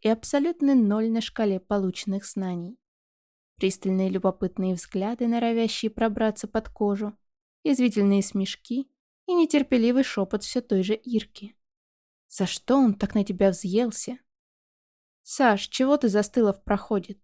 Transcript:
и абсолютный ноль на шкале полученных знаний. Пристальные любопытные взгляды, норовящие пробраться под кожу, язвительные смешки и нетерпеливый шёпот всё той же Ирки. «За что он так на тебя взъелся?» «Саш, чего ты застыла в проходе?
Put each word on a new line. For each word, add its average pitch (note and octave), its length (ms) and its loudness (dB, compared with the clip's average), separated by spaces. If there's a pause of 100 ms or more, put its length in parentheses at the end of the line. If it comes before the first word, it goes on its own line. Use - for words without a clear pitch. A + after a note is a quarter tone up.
и - 80 0
абсолютный C#4+ 640 0
ноль A3 360 2
на A3+ 100 -2
шкале G3+ 400 -2
полученных G3 640 -4
знаний. F3+ 540 -8 (800)
Пристальные F#3+ 520 0
любопытные F#3 640 -2
взгляды, G#3 540 -4
норовящие A#3 600 0
пробраться A3 580 -2
под A3+ 200 -4
кожу, G#3 480 -4 (480)
язвительные G#3+ 580 4
смешки - 680 -6 (360)
и F#4 80 0
нетерпеливый C4+ 680 4
шёпот G3+ 400 -2
всё - 180 -4
той F#3+ 220 0
же G3 120 0
Ирки. A3 600 -6 (760)
«За - 180 -4
что - 300 -2
он B3 180 4
так - 200 -4
на G#3 100 2
тебя G3 260 2
взъелся?» A3 680 -2 (1040)
«Саш, A3+ 460 2
чего C4+ 300 2
ты C4 100 2
застыла G#3 440 2
в - 120 -8
проходе? G#3 600 -4